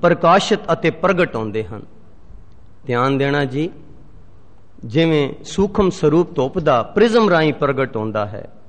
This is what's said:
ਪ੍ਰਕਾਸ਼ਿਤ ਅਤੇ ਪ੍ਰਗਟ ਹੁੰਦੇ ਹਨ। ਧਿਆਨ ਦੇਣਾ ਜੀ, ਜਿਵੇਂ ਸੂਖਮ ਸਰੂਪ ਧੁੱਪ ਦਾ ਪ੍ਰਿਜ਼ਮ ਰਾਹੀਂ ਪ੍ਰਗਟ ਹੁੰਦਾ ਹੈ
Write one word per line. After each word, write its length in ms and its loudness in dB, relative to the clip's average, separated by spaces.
ਪ੍ਰਕਾਸ਼ਿਤ 580 4
ਅਤੇ 160 0
ਪ੍ਰਗਟ 460 0
ਹੁੰਦੇ 280 -4
ਹਨ। 180 -12
ਧਿਆਨ 300 0
ਦੇਣਾ 280 0
ਜੀ, 240 -4
ਜਿਵੇਂ 480 0
ਸੂਖਮ 460 0
ਸਰੂਪ 460 0
ਧੁੱਪ 240 -2
ਦਾ 240 2
ਪ੍ਰਿਜ਼ਮ 460 4
ਰਾਹੀਂ 240 4
ਪ੍ਰਗਟ 440 -2
ਹੁੰਦਾ 280 -2
ਹੈ 280 -12